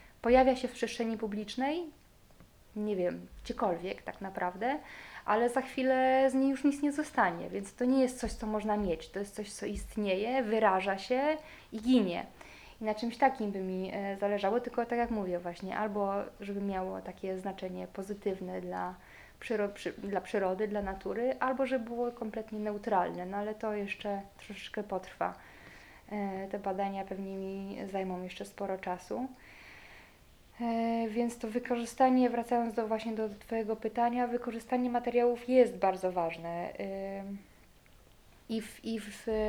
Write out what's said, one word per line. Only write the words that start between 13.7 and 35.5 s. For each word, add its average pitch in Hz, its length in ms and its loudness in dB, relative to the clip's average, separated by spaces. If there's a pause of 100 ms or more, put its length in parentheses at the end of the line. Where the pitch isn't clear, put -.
e, 196 240 -4
zależało, 202 420 2
tylko 240 260 -2
tak 233 140 0
jak 233 120 0
mówię 185 280 0
właśnie, 180 380 -6
albo 202 360 0 (260)
żeby 202 220 -6
miało 190 400 -4
takie 185 360 -6
znaczenie 185 500 -6
pozytywne 190 720 -4
dla 180 340 -4 (440)
przyro-, 208 300 -2
przy-, - 320 -6
dla 196 200 -2
przyrody, 190 460 0
dla 202 140 -2
natury, 208 580 -2
albo 262 260 2
żeby 240 200 0
było 240 260 -2
kompletnie 220 480 -6
neutralne, 196 640 0
no 190 120 -6
ale 214 180 -4
to 214 180 -4
jeszcze 202 480 -4 (160)
troszeczkę - 460 -8
potrwa. 185 500 -4 (760)
E, 196 360 -4
te 196 120 -6
badania 196 460 -2
pewnie 190 320 -6
mi 196 400 -6 (140)
zajmą 185 320 -2
jeszcze 185 220 -10
sporo 196 320 -4
czasu. 202 500 -4 (1300)
E, 233 460 2
więc 233 300 0
to 226 100 -6
wykorzystanie, 247 800 4
wracając 233 440 2
do, 220 140 0
właśnie 220 280 -2
do 214 140 0
twojego 220 460 -2
pytania, 240 520 2
wykorzystanie 240 600 0
materiałów 240 600 2
jest 233 280 8